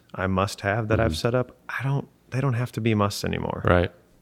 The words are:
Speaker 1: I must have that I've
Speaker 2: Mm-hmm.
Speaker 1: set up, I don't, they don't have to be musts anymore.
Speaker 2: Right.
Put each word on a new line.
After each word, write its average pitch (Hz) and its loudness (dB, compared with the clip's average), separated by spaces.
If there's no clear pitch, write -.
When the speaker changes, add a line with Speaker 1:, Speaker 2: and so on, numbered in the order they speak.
Speaker 1:
I 92 -2
must 95 0
have 107 -2
that 110 2
I've 113 2
Speaker 2:
Mm-hmm. - -2
Speaker 1:
set 120 0
up, 127 -2
I - -8
don't, 139 -2
they 127 -2
don't 135 0
have 123 -2
to 113 -4
be 113 4
musts 101 0
anymore. 87 -4
Speaker 2:
Right. 90 4